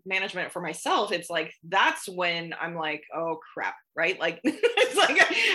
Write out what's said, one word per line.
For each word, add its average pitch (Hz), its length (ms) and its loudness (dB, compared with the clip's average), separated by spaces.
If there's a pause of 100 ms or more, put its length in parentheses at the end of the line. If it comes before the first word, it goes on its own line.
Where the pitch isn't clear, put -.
management 185 460 -4
for 175 100 -8
myself, 208 500 0
it's 175 180 -4
like, 165 220 -4 (160)
that's 196 400 2
when 170 540 -4
I'm 170 140 -6
like, 151 280 -4 (120)
"Oh, 160 240 -4 (140)
crap," 95 220 -4 (200)
right? 165 240 0
Like, 170 220 -2
<laughs> - 20 -4
it's 466 520 2
like, 330 220 4 (380)